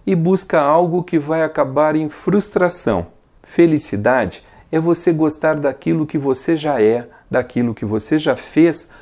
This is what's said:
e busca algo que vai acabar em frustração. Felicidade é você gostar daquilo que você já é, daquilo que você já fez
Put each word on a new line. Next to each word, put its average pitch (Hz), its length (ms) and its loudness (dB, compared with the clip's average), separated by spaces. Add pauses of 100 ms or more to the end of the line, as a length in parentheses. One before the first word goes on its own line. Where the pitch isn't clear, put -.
e 190 80 2
busca 175 460 0
algo 165 420 2
que 170 160 -2
vai 156 240 -2
acabar 151 540 0
em 156 140 -2
frustração. 175 960 -2 (360)
Felicidade 127 1000 0 (260)
é 160 80 -2
você 165 340 0
gostar 156 460 0
daquilo 151 460 -2
que 156 140 -6
você 139 360 -2
já 147 260 -2
é, 113 280 2 (220)
daquilo 120 440 -2
que 117 120 -8
você 110 320 -2
já 143 180 0
fez - 540 0 (120)